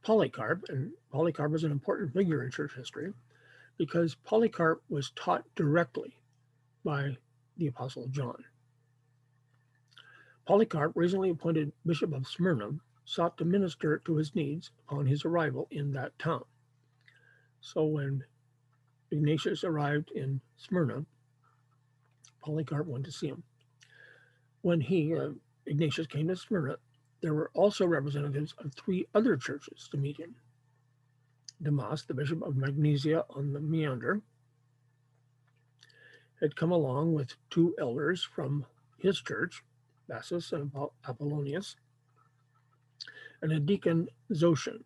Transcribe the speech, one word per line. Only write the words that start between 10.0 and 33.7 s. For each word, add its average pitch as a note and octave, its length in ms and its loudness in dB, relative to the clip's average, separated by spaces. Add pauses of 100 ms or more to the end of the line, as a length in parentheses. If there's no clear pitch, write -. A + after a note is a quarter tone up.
Polycarp, F#3+ 520 4
recently F#3 340 2
appointed D#3+ 420 0 (140)
Bishop E3 260 0
of C3 140 -4
Smyrna, C#3 460 0 (320)
sought - 340 0
to D#3+ 60 -2
minister E3+ 600 2
to E3 120 2
his D3+ 180 0
needs D3+ 380 -2 (160)
upon C#3+ 180 -2
his C#3+ 180 2
arrival D#3+ 460 0
in C#3+ 220 -4
that C3+ 260 -6
town. C#3 240 -2 (1160)
So - 240 -2
when C#3 400 -2 (880)
Ignatius D3+ 500 2
arrived D3+ 540 0
in C3+ 240 -2 (160)
Smyrna, D3 480 0 (1400)
Polycarp D3+ 480 -4
went C3+ 160 -6
to E3+ 80 -12
see - 160 -6
him. - 160 -10 (1160)
When E3+ 180 4
he, D#3 340 2
uh, C#3+ 140 -2 (380)
Ignatius, D#3 420 0
came D3+ 180 -2
to F#3 80 0
Smyrna, F3 440 -4 (420)
there D#3 140 0
were D#3 200 -2
also G3 320 4
representatives C#3+ 720 0
of D3 160 -10
three - 400 -2
other G#3+ 220 6
churches - 560 -8
to - 40 -2
meet C#3+ 200 -2
him. E3+ 180 -14 (1300)
Damas, C#3+ 400 0
the - 120 -8
Bishop D3 280 -2
of C#3+ 140 -4
Magnesia C#3+ 760 2
on C#3 220 -4
the C#3+ 80 -4
Meander, D3+ 600 0 (2250)